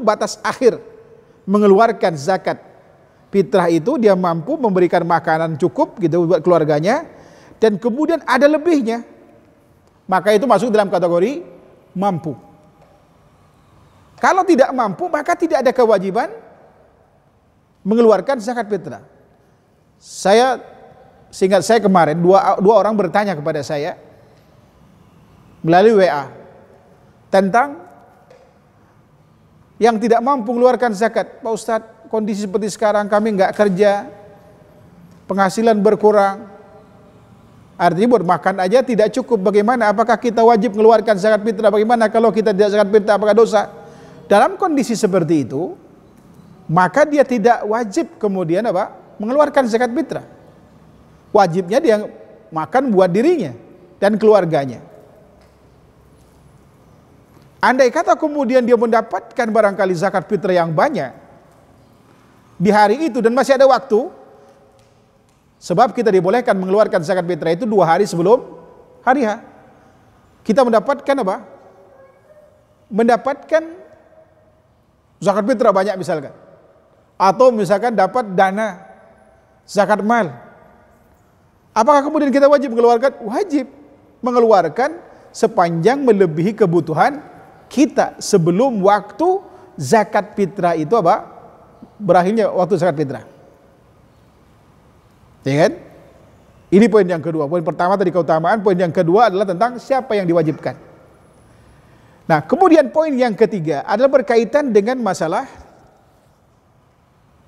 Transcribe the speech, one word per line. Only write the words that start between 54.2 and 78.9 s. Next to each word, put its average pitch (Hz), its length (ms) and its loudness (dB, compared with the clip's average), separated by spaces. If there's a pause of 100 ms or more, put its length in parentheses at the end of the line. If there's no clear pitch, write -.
Andai 247 280 2
kata 330 240 0
kemudian 277 480 0
dia 233 160 2
mendapatkan 233 720 -2
barangkali 202 440 0
zakat 180 320 -2
fitrah 185 280 -2
yang 170 160 0
banyak 170 400 -2 (1500)
di 185 120 0
hari 214 400 2
itu 220 120 -4
dan 226 120 0
masih 269 240 0
ada 269 80 6
waktu, 254 440 0 (1500)
sebab 208 320 0
kita 226 160 0
dibolehkan 202 480 0
mengeluarkan 190 440 0
zakat 180 240 -4
fitrah 170 280 -4
itu 190 120 -6
dua 196 220 2
hari 185 180 2
sebelum 185 360 0 (640)
hari 269 160 0
H. 214 160 -4 (1080)
Kita 233 160 2
mendapatkan 247 540 0 (100)
apa? 196 100 -4 (1500)
Mendapatkan 254 760 -2 (1600)
zakat 196 300 -2
fitrah 233 260 0
banyak 196 240 -2
misalkan. 151 320 -8 (880)
Atau 196 320 4
misalkan 208 460 -2
dapat 196 400 -2
dana 190 420 -2 (880)